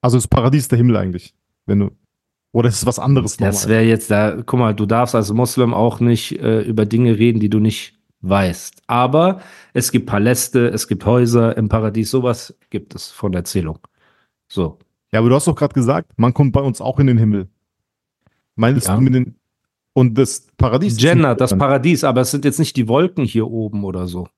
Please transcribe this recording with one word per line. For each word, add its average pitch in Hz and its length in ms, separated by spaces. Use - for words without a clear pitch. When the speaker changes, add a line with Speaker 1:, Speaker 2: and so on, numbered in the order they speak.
Speaker 1:
Also 127 160
ist 117 120
Paradies 131 380
der 123 100
Himmel 120 200
eigentlich, 92 360
wenn 101 140
du, 101 120
oder 117 180
ist 101 80
es - 80
was 123 140
anderes 131 380
Speaker 2:
Das 101 260
Speaker 1:
nochmal? 107 140
Speaker 2:
wäre 113 120
jetzt 110 220
da, 104 340
guck 123 140
mal, 110 160
du 104 100
darfst 117 300
als 104 160
Muslim 120 420
auch 110 260
nicht, 120 400
äh, 110 220
über 107 240
Dinge 113 320
reden, 113 220
die 104 100
du 104 100
nicht - 380
weißt. 92 680
Aber 151 520
es 131 180
gibt - 160
Paläste, 117 600
es 107 200
gibt - 180
Häuser 117 520
im 110 120
Paradies, 110 420
sowas 123 440
gibt - 240
es - 160
von 98 240
Erzählung. 87 460
So. 160 300
Speaker 1:
Ja, 110 60
aber 117 100
du 127 60
hast 147 120
doch 151 80
grad - 180
gesagt, 139 440
man 120 160
kommt 139 200
bei 139 80
uns 135 200
auch 127 180
in 139 80
den 120 100
Himmel. 104 300
Meinst 120 320
Speaker 2:
Ja. 95 80
Speaker 1:
du 117 60
mit 131 120
den, 127 220
und 123 240
das - 300
Paradies 131 360
ist 110 80
Speaker 2:
Jannah, 160 280
Speaker 1:
nicht 113 120
Speaker 2:
das 127 100
Speaker 1:
dann 95 80
Speaker 2:
Paradies, 139 440
aber 127 180
es 123 100
sind 143 140
jetzt 143 140
nicht - 160
die 120 120
Wolken 156 380
hier 113 240
oben 107 360
oder 92 220
so. 87 200